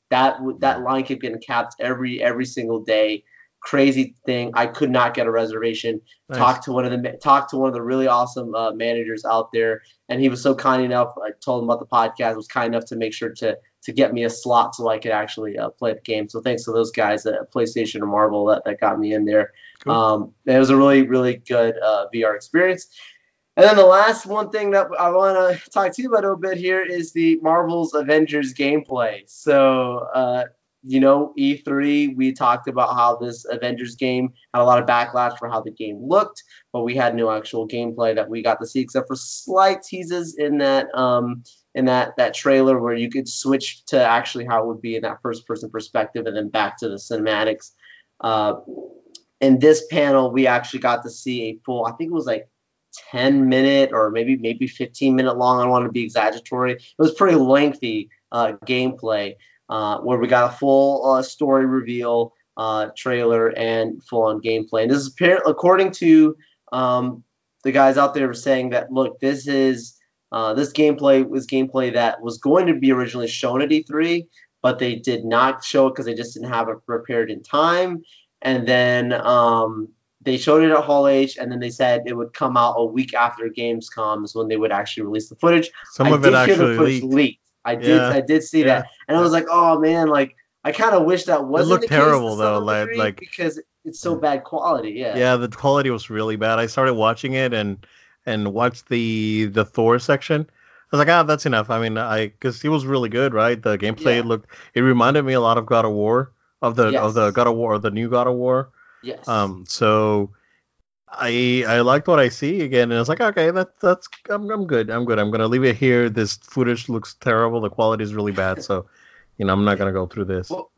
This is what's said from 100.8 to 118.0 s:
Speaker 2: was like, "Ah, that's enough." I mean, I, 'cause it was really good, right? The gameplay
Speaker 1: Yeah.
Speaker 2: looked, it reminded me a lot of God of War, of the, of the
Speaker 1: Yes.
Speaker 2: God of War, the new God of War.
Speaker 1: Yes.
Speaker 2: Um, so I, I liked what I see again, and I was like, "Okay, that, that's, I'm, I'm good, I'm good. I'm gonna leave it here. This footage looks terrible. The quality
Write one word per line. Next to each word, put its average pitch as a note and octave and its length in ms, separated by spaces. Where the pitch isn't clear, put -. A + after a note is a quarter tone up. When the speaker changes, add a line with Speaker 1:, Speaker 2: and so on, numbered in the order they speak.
Speaker 2:
was C#3+ 40
like, D3 100
"Ah, E3+ 140
that's D3+ 220
enough." A2+ 240
I A2+ 100
mean, A2 180
I, A2 320
'cause A#2+ 360
it D3+ 40
was D3 160
really B2+ 240
good, B2+ 240
right? A2+ 280
The G#2+ 160
gameplay G#2+ 400
Speaker 1:
Yeah. A#2+ 100
Speaker 2:
looked, A2+ 220
it B2 80
reminded C3 420
me C3 100
a B2+ 80
lot A#2 160
of A2 80
God A2+ 200
of G#2+ 60
War, A2+ 420
of A#2 140
the, A2+ 240
of G#2+ 140
the A2 120
Speaker 1:
Yes. G2+ 80
Speaker 2:
God A#2+ 140
of A2+ 80
War, A2+ 240
the G#2 120
new A2+ 180
God B2 180
of B2 60
War. B2+ 380
Speaker 1:
Yes. - 240
Speaker 2:
Um, G2 400
so G#2+ 640
I, B2 600
I A#2 140
liked C3 260
what E3 120
I B2 100
see E3 320
again, B2+ 300
and A#2 40
I A#2 40
was A#2 80
like, D#3 140
"Okay, F3+ 300
that, F#3 280
that's, F3+ 300
I'm, G#3 220
I'm G#3 160
good, A#2 240
I'm A#2+ 160
good. A2 140
I'm G#2 100
gonna A2 180
leave B2+ 160
it A#2+ 120
here. A#2+ 340
This G#2+ 280
footage A#2+ 520
looks A2+ 320
terrible. A#2 400
The G#2 80
quality A2 340